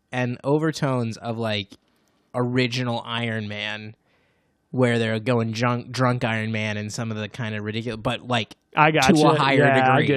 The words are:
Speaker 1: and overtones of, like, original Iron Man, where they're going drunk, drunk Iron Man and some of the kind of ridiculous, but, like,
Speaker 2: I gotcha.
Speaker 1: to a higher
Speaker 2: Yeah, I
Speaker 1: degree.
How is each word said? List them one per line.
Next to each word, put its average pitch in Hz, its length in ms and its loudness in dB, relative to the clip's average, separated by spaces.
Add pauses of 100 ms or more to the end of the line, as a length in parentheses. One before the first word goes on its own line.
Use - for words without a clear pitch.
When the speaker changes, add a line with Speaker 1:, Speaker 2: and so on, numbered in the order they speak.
(120)
Speaker 1:
and 123 320 -4
overtones 139 720 0
of, 113 180 -8
like, 107 320 -4 (680)
original 123 720 -2
Iron 113 440 -4
Man, 107 460 -8 (760)
where 120 280 2
they're 113 220 0
going 113 320 0
drunk, 120 380 -2
drunk 123 340 0
Iron 110 280 -2
Man 107 240 -4
and 104 160 -8
some 117 180 -8
of 110 60 -6
the 107 120 -6
kind 107 260 -8
of 104 100 -8
ridiculous, 110 380 -6
but, 120 240 -4
like, 120 280 0 (220)
Speaker 2:
I 156 160 6
gotcha. 143 220 6
Speaker 1:
to 151 140 6
a 143 100 6
higher 139 200 4
Speaker 2:
Yeah, 135 340 4
I 139 100 6
Speaker 1:
degree. 139 140 2